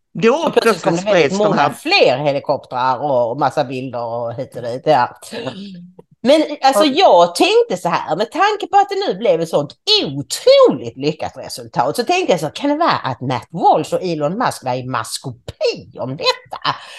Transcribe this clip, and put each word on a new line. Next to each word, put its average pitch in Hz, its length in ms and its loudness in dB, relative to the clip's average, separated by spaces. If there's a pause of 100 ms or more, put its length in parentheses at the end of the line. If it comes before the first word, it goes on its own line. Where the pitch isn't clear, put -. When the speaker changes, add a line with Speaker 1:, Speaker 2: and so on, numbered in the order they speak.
(140)
Speaker 1:
Då 226 220 2
Speaker 2:
Och 320 180 -2
plötsligt 226 300 2
kom 185 120 2
det 170 60 -2
Speaker 1:
spreds 202 140 0
Speaker 2:
väldigt 175 160 4
Speaker 1:
de 190 60 -2
Speaker 2:
många 208 240 2
Speaker 1:
här 147 120 2
Speaker 2:
fler 269 440 2
helikoptrar 131 800 -2
och, 123 320 0
och 131 80 -6
massa 151 240 0
bilder 127 420 -8
och 117 280 -6
hit 117 220 -12
och 120 60 -10
dit, 120 240 -8
ja. 135 320 2 (1040)
Men 294 220 4 (180)
alltså, 269 240 4
Speaker 1:
Ja. 285 100 2
Speaker 2:
jag 196 400 6
tänkte 427 420 2
så - 120 -4
här, 156 260 -2
med 208 160 -4
tanke 381 360 0
på 392 100 2
att 392 120 4
det 392 180 -4
nu 202 100 -4
blev 185 240 0
ett 165 80 -4
sånt 147 220 -2 (320)
otroligt 190 920 2
lyckat 139 400 -4
resultat, 123 580 -4
så 247 80 -2
tänkte 349 300 0
jag 175 60 2
så, 151 100 -4
kan 277 200 -4
det 294 80 2
vara 320 140 0
att 131 300 -4
Matt 127 300 -4
Walsh 185 420 2
och 170 100 -2
Elon 165 340 -2
Musk 196 260 -4
var 127 100 -4
i 127 140 -6
maskopi 131 1120 -8
om 131 180 -8
detta? - 580 -4 (240)